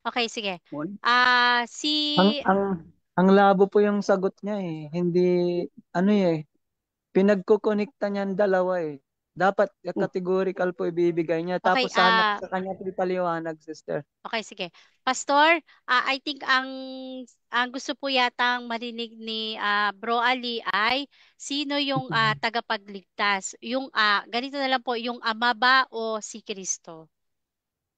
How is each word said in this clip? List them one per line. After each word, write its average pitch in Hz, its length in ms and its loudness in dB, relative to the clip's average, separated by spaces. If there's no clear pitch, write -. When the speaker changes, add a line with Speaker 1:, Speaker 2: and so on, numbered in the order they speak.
Speaker 1:
Okay, 240 180 -2
sige. 202 260 -6
Speaker 2:
Mon? 151 200 -8
Speaker 1:
Ah, 247 640 4
si 202 540 -2
Speaker 3:
Ang, 196 120 6
ang, 196 180 2
ang 185 160 4
labo 196 400 6
po 208 80 2
yung 208 240 2
sagot 196 400 0
niya 208 160 -6
eh. 156 320 -8
Hindi, 175 720 2
ano 185 160 2
eh, 175 400 2
pinagkukonekta 202 960 2
niya 196 160 -4
ang 196 100 -4
dalawa 185 460 2
eh. 147 180 -8
Dapat 196 320 2
Speaker 2:
Hmm. 180 180 -6
Speaker 3:
categorical 185 720 -2
po 180 160 -4
ibibigay 170 560 0
niya. 180 160 -4
Speaker 1:
Okay, 190 240 2
Speaker 3:
Tapos - 80 -4
sana 220 320 4
Speaker 1:
ah, 208 160 0
Speaker 3:
sa 185 80 -10
kanya 190 240 -4
po 190 160 -12
ipaliwanag, 175 720 -4
sister. 156 400 -8
Speaker 1:
Okay, 220 160 -6
sige. 196 260 -10
Pastor, 294 560 4
ah, 247 240 2
I 269 100 0
think 269 240 -10
ang, 262 240 2
ang 240 160 0
gusto 269 240 -6
po 277 160 -8
yatang 247 560 0
marinig 233 480 -8
ni, 220 480 -8
ah, 208 320 0
Bro 226 260 -4
Ali 240 460 -2
ay 226 400 -2
sino 285 400 -6
yung, 269 320 -2
ah, 220 240 2
Speaker 3:
Mhm. - 80 -8
Speaker 1:
tagapagligtas? 202 1200 -4
Yung, 262 320 -6
ah, 208 320 2
ganito 262 320 -6
na 262 160 -2
lang 262 80 -8
po, 247 160 -4
yung 240 240 -6
Ama 233 320 0
ba 254 400 4
o 226 260 -4
si 208 220 -14
Kristo? 175 720 -12